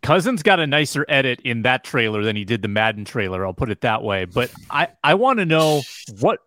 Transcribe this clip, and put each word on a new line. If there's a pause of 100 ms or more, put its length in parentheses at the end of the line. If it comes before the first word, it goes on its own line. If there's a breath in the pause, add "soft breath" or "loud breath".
Cousins
got
a
nicer
edit
in
that
trailer
than
he
did
the
Madden
trailer.
I'll
put
it
that
way.
But (180)
I, (120)
I
wanna
know (380)
what